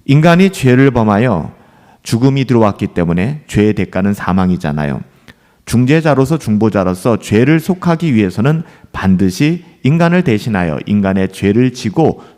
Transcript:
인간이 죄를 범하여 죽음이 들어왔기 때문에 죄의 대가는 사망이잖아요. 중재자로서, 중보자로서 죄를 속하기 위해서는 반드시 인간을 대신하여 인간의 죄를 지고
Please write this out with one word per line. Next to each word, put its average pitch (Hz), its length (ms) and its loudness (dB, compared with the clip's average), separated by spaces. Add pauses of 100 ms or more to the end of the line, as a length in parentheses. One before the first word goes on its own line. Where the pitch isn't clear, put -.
인간이 170 460 4
죄를 135 400 2
범하여 107 640 0 (500)
죽음이 135 420 0
들어왔기 110 440 0
때문에 90 580 -4
죄의 107 280 0
대가는 95 380 -2
사망이잖아요. 80 880 -2 (640)
중재자로서, 135 720 0
중보자로서 104 840 -2
죄를 131 400 2
속하기 165 560 -2
위해서는 110 480 0 (280)
반드시 98 720 0 (200)
인간을 170 400 2
대신하여 101 640 -2
인간의 95 460 0
죄를 117 400 0
지고 117 480 -2 (180)